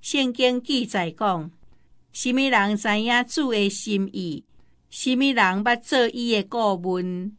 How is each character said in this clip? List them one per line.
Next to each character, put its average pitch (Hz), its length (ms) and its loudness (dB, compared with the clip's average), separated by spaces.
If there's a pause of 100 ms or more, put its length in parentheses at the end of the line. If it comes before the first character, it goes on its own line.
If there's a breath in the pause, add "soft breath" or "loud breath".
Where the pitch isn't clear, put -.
圣 262 320 0
经 247 280 2
记 247 240 0
载 175 260 -2
讲， 170 380 -2 (640)
什 - 220 -4
么 262 80 2
人 214 340 2
知 208 240 0
影 240 260 0
主 269 260 -2
的 208 180 2
心 196 420 -2
意？ 175 320 -8 (460)
什 - 260 -2
么 262 100 2
人 208 380 2
捌 240 180 2
做 254 280 2
伊 233 260 -2
的 196 80 0
顾 208 320 0
问？ 180 640 -4